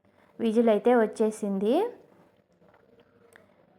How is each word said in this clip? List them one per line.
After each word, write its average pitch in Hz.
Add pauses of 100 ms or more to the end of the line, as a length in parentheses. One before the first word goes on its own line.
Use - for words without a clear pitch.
(400)
విజిల్ 226
అయితే 214
వచ్చేసింది. 214 (1900)